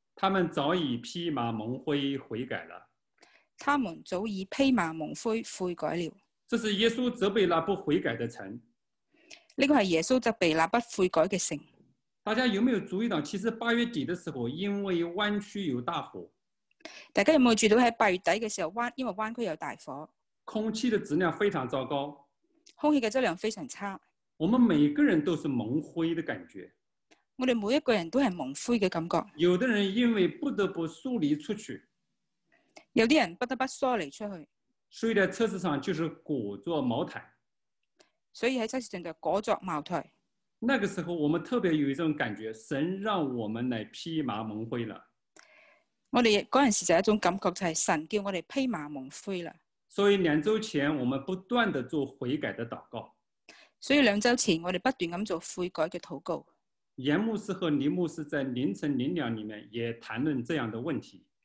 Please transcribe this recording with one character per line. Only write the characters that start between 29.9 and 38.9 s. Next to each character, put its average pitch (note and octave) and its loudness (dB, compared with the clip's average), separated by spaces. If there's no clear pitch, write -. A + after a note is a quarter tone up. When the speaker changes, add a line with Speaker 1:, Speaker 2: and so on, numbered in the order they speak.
Speaker 1:
因 A#3 4
為 F#3+ 4
不 - -6
得 G3 0
不 E3+ -4
疏 B3 -4
離 D3+ 2
出 - -4
去。 - -12
Speaker 2:
有 A3+ 4
啲 D4 6
人 F3+ 0
不 - -6
得 C4 -4
不 C4 -2
疏 - -4
離 G#3 0
出 G#3+ -12
去。 D#3 -16
Speaker 1:
所 - -2
以 A3+ 2
在 G3 4
測 A3+ 0
試 F#3 -6
上 D#3 0
就 F#3+ -2
是 D#3+ -2
裹 A#2 -6
着 D#3+ -2
毛 B2 0
毯。 - -10
Speaker 2:
所 - -2
以 C4 0
喺 A3+ -2
測 A3+ -4
試 B3 -8